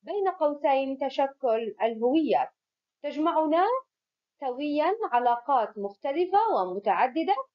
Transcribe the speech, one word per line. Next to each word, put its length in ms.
بين 260
قوسين 680
تشكل 840
الهويات. 680
تجمعنا 600
سويًا 540
علاقات 680
مختلفة 640
ومتعددة. 800